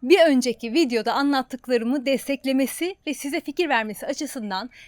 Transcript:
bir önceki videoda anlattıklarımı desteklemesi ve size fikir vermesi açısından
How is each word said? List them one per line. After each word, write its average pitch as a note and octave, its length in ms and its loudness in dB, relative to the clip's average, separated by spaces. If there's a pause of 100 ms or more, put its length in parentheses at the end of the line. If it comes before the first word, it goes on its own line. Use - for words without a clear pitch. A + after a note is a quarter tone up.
bir D#4+ 180 6
önceki B3 520 4
videoda A#3 400 2
anlattıklarımı B3+ 920 0
desteklemesi C4+ 920 -2 (100)
ve D4 80 -4
size D4 260 -6
fikir D#4 280 -4
vermesi A3 380 -2
açısından A3+ 640 -6 (180)